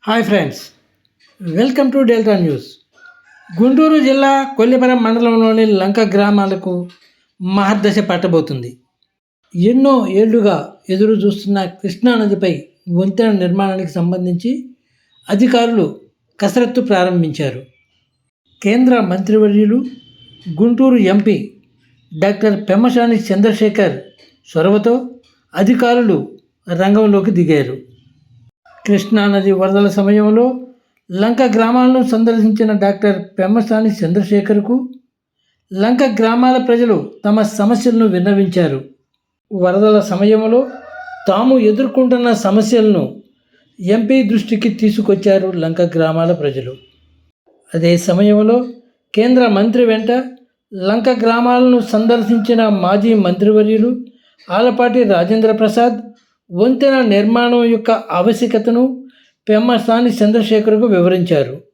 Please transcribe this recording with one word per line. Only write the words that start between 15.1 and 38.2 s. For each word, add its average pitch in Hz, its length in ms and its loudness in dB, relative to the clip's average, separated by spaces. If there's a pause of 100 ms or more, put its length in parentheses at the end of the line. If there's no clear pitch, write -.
అధికారులు 233 500 0 (560)
కసరత్తు 240 480 -2
ప్రారంభించారు. 170 720 -2 (1040)
కేంద్ర 247 340 2 (120)
మంత్రివర్యులు 208 680 2 (840)
గుంటూరు 247 380 2 (140)
ఎంపీ 208 240 2 (880)
డాక్టర్ 202 320 0 (140)
పెమ్మసాని 233 480 2 (100)
చంద్రశేఖర్ 202 680 0 (560)
చొరవతో 208 440 0 (680)
అధికారులు 240 560 2 (600)
రంగంలోకి 202 580 2
దిగారు. 151 380 0 (1120)
కృష్ణానది 202 720 0
వరదల 196 360 2
సమయంలో 214 480 2 (800)
లంక 233 180 0 (140)
గ్రామాలను 247 440 2 (140)
సందర్శించిన 220 580 0 (120)
డాక్టర్ 202 340 0 (200)
పెమ్మసాని 220 640 0
చంద్రశేఖర్కు 202 760 -2 (1080)
లంక 247 200 0 (160)
గ్రామాల 240 380 2 (100)
ప్రజలు 233 280 2 (300)
తమ 208 180 2 (160)
సమస్యలను 226 560 2
విన్నవించారు. 180 640 0 (840)